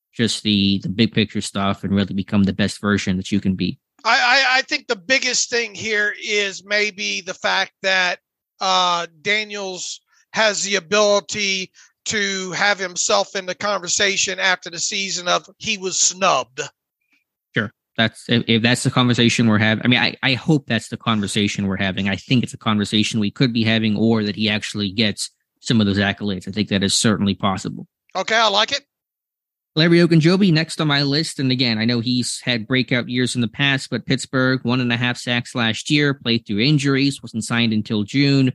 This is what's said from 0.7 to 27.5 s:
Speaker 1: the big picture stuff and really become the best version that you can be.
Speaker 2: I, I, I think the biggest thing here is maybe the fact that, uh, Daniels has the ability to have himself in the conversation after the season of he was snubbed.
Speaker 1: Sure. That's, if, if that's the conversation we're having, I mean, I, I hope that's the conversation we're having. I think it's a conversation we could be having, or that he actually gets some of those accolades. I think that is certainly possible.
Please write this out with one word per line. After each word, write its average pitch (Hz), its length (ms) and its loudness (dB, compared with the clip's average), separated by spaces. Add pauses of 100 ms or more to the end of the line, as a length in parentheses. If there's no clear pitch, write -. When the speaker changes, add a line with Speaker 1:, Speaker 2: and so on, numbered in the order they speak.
Speaker 1:
the 85 60 -6
big 101 240 0
picture 107 280 0
stuff 98 420 -4
and 95 120 -2
really 98 200 0
become 98 300 0
the 95 80 2
best 98 280 -2
version 101 360 0
that 95 160 -6
you 98 80 2
can 95 160 -2
be. 90 220 -4 (260)
Speaker 2:
I, 254 400 4 (100)
I, 262 40 4
I 269 40 0
think 269 240 -6
the 240 80 -2
biggest 233 560 -2
thing 233 240 -4
here 208 480 -2
is 196 420 -2
maybe 208 560 -4
the 180 140 -10
fact 190 380 -2 (100)
that, 185 380 0 (400)
uh, 180 460 0 (160)
Daniels 202 760 -6 (340)
has 202 280 2
the 196 140 -2
ability 196 960 0 (320)
to 196 480 -4
have 196 260 0
himself 190 560 -2
in 190 120 -6
the 180 80 -6
conversation 190 840 -2
after 185 320 -2
the 170 80 -12
season 180 480 -4
of 175 220 0 (100)
he 214 200 -4
was 185 200 -4
snubbed. 147 640 0 (960)
Speaker 1:
Sure. 107 160 -2 (240)
That's, - 320 -2
if, 117 180 2
if 113 160 2
that's 120 200 0
the 127 80 2
conversation 120 580 4
we're 107 100 4
having, 107 260 2
I 117 40 2
mean, 123 120 4
I, 104 220 0
I 131 120 0
hope 147 320 0
that's 113 220 -2
the 117 80 -8
conversation 104 680 -2
we're 95 100 -2
having. 98 320 -2
I 98 80 -2
think 120 280 0
it's - 100 -10
a - 40 -18
conversation 107 600 0
we 101 100 0
could 127 220 0
be 113 120 0
having, 110 320 2
or 110 260 2
that 104 140 -4
he 107 120 -2
actually 104 440 -4
gets 104 380 -2 (300)
some 113 200 2
of 104 80 4
those 98 100 2
accolades. 98 480 -2
I 98 60 -10
think 101 160 -2
that 98 160 0
is 92 120 0
certainly 98 380 2
possible. 98 540 -2 (260)